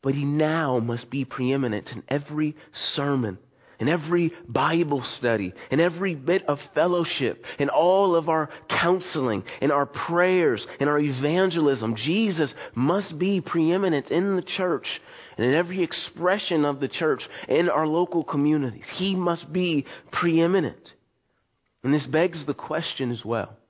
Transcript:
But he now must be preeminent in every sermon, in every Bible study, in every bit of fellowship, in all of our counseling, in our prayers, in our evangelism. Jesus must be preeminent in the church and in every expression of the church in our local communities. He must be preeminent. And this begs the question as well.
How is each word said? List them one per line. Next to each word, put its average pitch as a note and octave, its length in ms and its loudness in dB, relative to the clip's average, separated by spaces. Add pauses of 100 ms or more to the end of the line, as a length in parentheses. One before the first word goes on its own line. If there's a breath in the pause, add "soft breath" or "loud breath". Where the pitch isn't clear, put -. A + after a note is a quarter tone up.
But C3+ 120 0
he C#3+ 120 0
now D3+ 540 2
must A#2 280 -4
be C#3 160 -4
preeminent B2+ 640 -2
in A#2 200 -12
every D3+ 480 -4 (360 loud breath)
sermon, C3 460 0 (420 soft breath)
in A#2 80 0
every E3 420 0 (160 loud breath)
Bible D3+ 560 0 (140)
study, G#2+ 380 0 (160 loud breath)
in C3+ 100 2
every F3 340 0
bit E3 320 0
of C#3+ 120 0 (160)
fellowship, D#3+ 680 0 (160 loud breath)
in C#3+ 120 2
all F3+ 440 4
of D#3+ 140 2
our D#3+ 220 0 (180 loud breath)
counseling, D3 760 0 (180 loud breath)
in C#3 80 4
our C#3+ 160 2
prayers, E3+ 760 2 (140 loud breath)
in C#3 100 2
our D3 100 2
evangelism. D3 1000 2
Jesus E3 560 0 (220 loud breath)
must D#3+ 440 0
be F#3+ 220 2
preeminent E3 720 0
in F#3+ 260 0
the F3 60 -2
church F3+ 440 -4 (500 loud breath)
and - 80 -2
in B2+ 100 4
every F3+ 280 0
expression E3+ 840 0
of C#3+ 140 0
the C#3 80 -2
church D3+ 340 -2 (280 loud breath)
in E3+ 200 4
our D#3 200 2
local E3+ 340 0
communities. C#3+ 600 0 (100)
He F#3+ 220 -2
must E3+ 360 -2
be E3+ 320 0 (280 loud breath)
preeminent. E3+ 800 2 (880)
And C3+ 100 2
this C#3+ 140 0
begs D#3 400 0
the C#3+ 80 -2
question D3+ 560 -4
as A#2 140 -6
well. G#2+ 320 -4 (140)